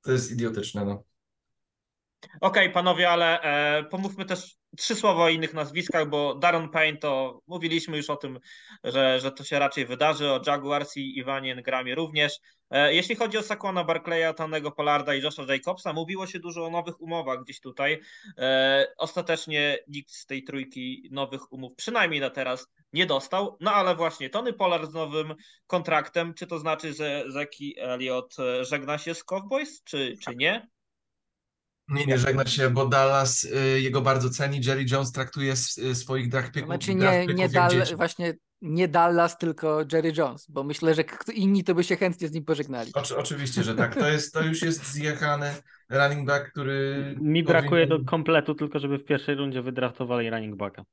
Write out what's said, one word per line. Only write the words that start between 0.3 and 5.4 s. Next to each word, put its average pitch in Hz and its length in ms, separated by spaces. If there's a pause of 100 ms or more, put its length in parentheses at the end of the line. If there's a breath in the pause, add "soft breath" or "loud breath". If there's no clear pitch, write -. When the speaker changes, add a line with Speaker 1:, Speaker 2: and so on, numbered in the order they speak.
Speaker 1:
idiotyczne, 107 540
no. 101 180 (1400 loud breath)
Speaker 2:
Okej, 196 300
panowie, 180 380
ale, 170 320
e, 147 420
pomówmy 190 420
też 185 300 (220)
trzy - 180
słowa 185 280
o 165 60
innych 160 240